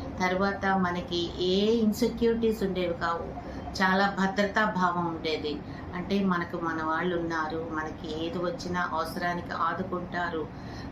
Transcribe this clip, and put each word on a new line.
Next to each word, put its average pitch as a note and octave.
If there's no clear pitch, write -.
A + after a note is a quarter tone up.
తర్వాత F#3+
మనకి F3
ఏ F#3
ఇన్‌సెక్యూరిటీస్ A3+
ఉండేవి F3+
కావు, E3+
చాలా F#3+
భద్రతా G3+
భావం F3+
ఉండేది. D#3
అంటే G3
మనకు F3
మన D#3+
వాళ్ళు E3
ఉన్నారు, E3
మనకి D#3
ఏది E3+
వచ్చినా F3
అవసరానికి F3
ఆదుకుంటారు, F3